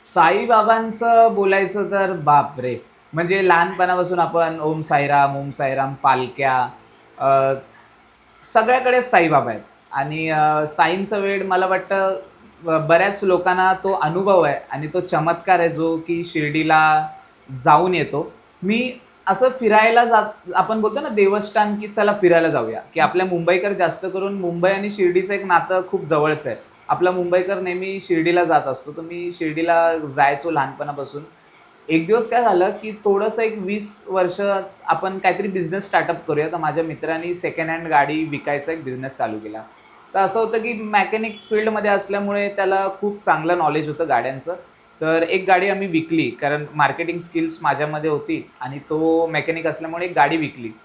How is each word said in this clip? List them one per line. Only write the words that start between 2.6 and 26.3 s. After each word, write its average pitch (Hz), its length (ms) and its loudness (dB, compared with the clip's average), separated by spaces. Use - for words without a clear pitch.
रे, 123 180 -4
म्हणजे 180 360 0
लहानपणापासून 180 720 2
आपण 160 420 0
ओम 156 200 -2
साईराम, 143 560 2
ओम 139 140 -8
साईराम, 135 440 -4
पालक्या, 127 760 0
अ, 135 360 2
सगळ्याकडे 247 580 2
साईबाबा 156 500 2
आहेत. 104 120 -8
आणि, 151 360 -4
अ, 151 380 2
साईंचं 190 540 0
वेड 196 260 -2
मला 190 200 2
वाटतं, 190 540 -2
अ, 160 100 2
बऱ्याच 170 460 2
लोकांना 185 480 2
तो 190 200 -2
अनुभव 180 500 2
आहे 143 140 2
आणि 147 240 -8
तो 180 60 0
चमत्कार 170 580 2
आहे 170 100 2
जो 165 300 -2
की 170 260 -4
शिर्डीला 156 840 2
जाऊन 160 300 6
येतो. 147 380 -4
मी 240 300 -2
असं 262 220 2
फिरायला 233 560 4
जात, 214 500 0
आपण 220 260 0
बोलतो 214 200 0
ना 302 80 -6
देवस्थान 208 720 2
की 214 60 -10
चला 208 260 0
फिरायला 165 260 6
जाऊया, 113 320 -2
की 160 60 0
आपल्या 180 260 2
मुंबईकर 180 460 0
जास्त 180 400 -2
करून 196 220 -4
मुंबई 175 360 0
आणि 196 200 -2
शिर्डीचं 190 440 2
एक 185 100 -4
नातं 185 440 2
खूप 175 160 -4
जवळचं 151 460 0